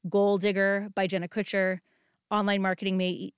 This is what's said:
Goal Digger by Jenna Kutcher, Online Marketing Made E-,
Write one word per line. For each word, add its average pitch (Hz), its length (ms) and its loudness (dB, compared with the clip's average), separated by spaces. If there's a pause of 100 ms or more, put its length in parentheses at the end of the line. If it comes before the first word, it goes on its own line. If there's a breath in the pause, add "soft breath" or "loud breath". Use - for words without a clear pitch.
(100)
Goal 202 260 4
Digger 196 580 0
by 190 120 0
Jenna 175 200 -4
Kutcher, 185 520 -2 (520)
Online 202 300 2
Marketing 190 380 0
Made 180 160 0
E-, - 240 -10